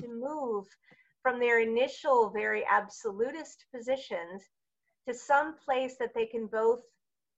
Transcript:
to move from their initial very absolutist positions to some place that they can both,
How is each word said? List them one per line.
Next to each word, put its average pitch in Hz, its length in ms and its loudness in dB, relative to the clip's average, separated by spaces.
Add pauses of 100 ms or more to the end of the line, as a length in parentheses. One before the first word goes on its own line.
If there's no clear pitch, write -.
to 247 80 -12
move 233 580 -6 (540)
from 247 200 0
their 233 200 4
initial 233 720 4
very 214 400 -2
absolutist 220 920 -2 (100)
positions 220 680 -6 (680)
to 240 60 -6
some 294 500 2
place 262 340 -2
that 226 160 -4
they 226 120 0
can 226 200 -6
both, 220 340 2 (580)